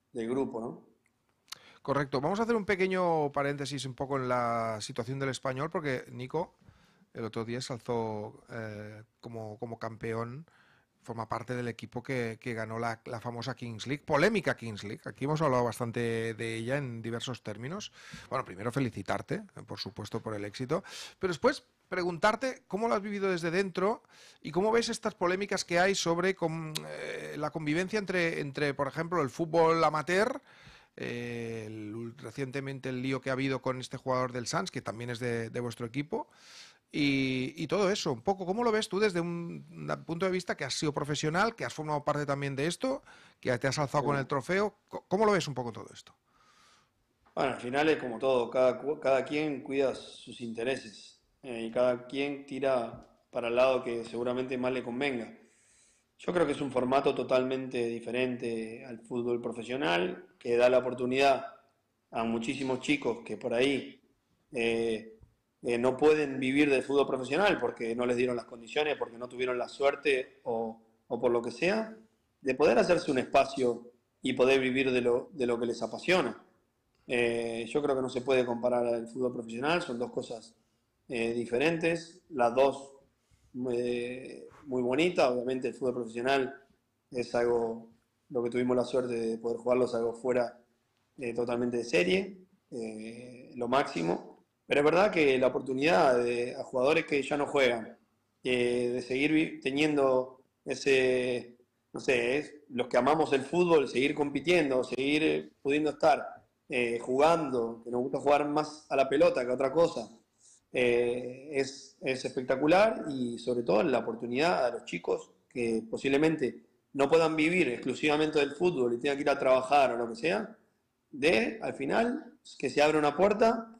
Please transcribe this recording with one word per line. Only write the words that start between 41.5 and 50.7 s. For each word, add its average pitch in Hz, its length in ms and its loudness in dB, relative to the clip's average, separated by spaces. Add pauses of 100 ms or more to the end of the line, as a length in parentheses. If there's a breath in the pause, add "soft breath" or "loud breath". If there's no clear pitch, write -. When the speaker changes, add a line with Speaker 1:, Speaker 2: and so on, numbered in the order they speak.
Speaker 2:
que 147 100 -8
has 120 100 -6
formado 151 280 -4
parte 147 220 0
también 139 320 -2
de 143 100 0
esto, 262 360 -2 (380 loud breath)
que 123 180 0
te 139 100 0
has 127 100 0
alzado 143 260 0
con 143 120 0
Speaker 1:
Sí. 139 40 0
Speaker 2:
el 131 60 -4
trofeo? 185 520 -2 (100)
Co-, - 180 -12
¿cómo 208 200 2
lo 208 60 6
ves 156 160 2
un 139 60 -6
poco 120 160 -4
todo 101 220 -14
esto? - 220 -20 (1200 soft breath)
Speaker 1:
Bueno, 135 180 0
al 110 80 -8
final 139 300 0
es 147 80 4
como 120 200 -6
todo, 127 300 2
cada 127 320 2
cu-, 147 180 -4
cada 131 260 2
quien 147 380 -4
cuida 135 320 0
sus - 460 -16
intereses, 117 800 -6 (220)